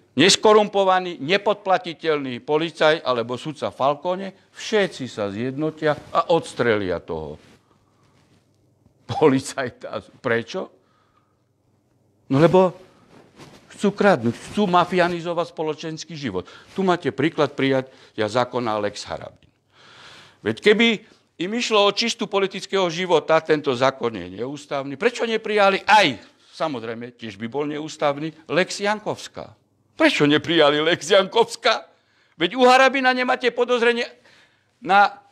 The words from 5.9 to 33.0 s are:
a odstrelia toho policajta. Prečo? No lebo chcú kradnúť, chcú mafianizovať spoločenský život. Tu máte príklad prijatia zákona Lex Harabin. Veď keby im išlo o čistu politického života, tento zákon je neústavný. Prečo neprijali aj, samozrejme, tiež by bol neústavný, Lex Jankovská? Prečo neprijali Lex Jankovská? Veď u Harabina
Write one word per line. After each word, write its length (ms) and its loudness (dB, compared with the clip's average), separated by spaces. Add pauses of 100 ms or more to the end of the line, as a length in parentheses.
a 240 0
odstrelia 640 0
toho 400 -10 (1700)
policajta. 960 -2 (160)
Prečo? 420 -4 (1700)
No 80 4
lebo 360 4 (1000)
chcú 200 0
kradnúť, 400 2 (160)
chcú 180 0
mafianizovať 840 0
spoločenský 640 -8
život. 320 -6 (300)
Tu 60 0
máte 260 0
príklad 480 -2
prijatia 720 -2
zákona 500 -2
Lex 320 -6
Harabin. 400 -14 (960)
Veď 160 -2
keby 260 4 (540)
im 160 -6
išlo 320 2
o 60 -2
čistu 340 -4
politického 640 -2
života, 480 2
tento 320 0
zákon 400 -2
je 240 -12
neústavný. 600 -10
Prečo 280 -2
neprijali 560 0
aj, 400 4 (320)
samozrejme, 640 -8
tiež 240 -14
by 80 -8
bol 160 -6
neústavný, 640 -6 (240)
Lex 320 -2
Jankovská? 720 -8 (400)
Prečo 280 2
neprijali 560 4
Lex 320 0
Jankovská? 720 2 (520)
Veď 200 -2
u 80 6
Harabina 480 6